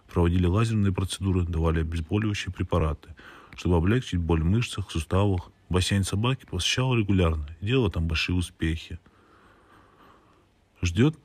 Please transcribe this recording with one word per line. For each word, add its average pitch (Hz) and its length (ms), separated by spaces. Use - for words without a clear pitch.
проводили 87 400
лазерные 104 440
процедуры, 92 520
давали 82 380
обезболивающие 95 720
препараты, 80 640
чтобы 87 220
облегчить 92 420
боль 82 220
в 78 40
мышцах, 104 440
суставах. 92 640
Бассейн 98 340
собаки 113 420
посещала 127 520
регулярно 90 500
и 104 40
делала 117 240
там 82 180
большие 82 280
успехи. 80 640
Ждёт 107 440